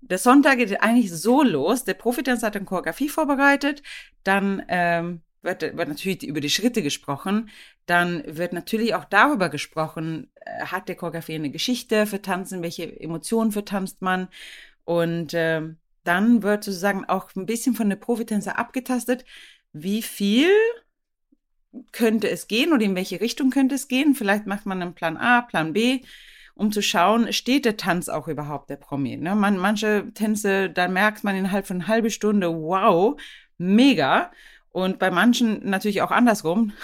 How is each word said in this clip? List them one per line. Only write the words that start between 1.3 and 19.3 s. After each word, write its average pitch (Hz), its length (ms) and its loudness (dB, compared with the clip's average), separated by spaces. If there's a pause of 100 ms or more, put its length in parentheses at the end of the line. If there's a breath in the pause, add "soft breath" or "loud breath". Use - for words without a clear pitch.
los. 185 400 2
Der - 100 -2
Profitänzer 247 540 -2
hat 208 80 -4
eine 196 100 -8
Choreografie 185 440 -4
vorbereitet. 285 760 2 (400 loud breath)
Dann, 196 460 0
ähm, 170 520 -2 (220)
wird, 180 180 -4
wird 156 260 -4
natürlich 151 360 -4
über 151 180 -6
die 147 80 -4
Schritte 220 320 0
gesprochen. 190 680 -4 (360 loud breath)
Dann 175 400 0
wird 170 280 -6
natürlich 214 420 -2
auch 160 100 -8
darüber 208 440 4
gesprochen, 160 840 -6
äh, - 300 -12
hat 190 240 -6
der 175 60 -8
Choreografie 160 400 -8
eine 151 160 -4
Geschichte 214 560 0
für 196 160 -6
Tanzen, 185 400 -6
welche 170 360 -8
Emotionen 220 520 -2
für 208 140 -4
tanzt 190 360 -6
man. 185 280 -2 (540 loud breath)
Und, 170 520 -2
ähm, 160 420 -2 (260)
dann 202 400 4
wird 208 200 0
sozusagen 196 420 -2
auch 185 300 -2
ein 190 100 -6
bisschen 233 300 -2
von 214 140 0
der 196 80 0
Profitänzer 214 600 -4
abgetastet, 247 680 -4 (480 loud breath)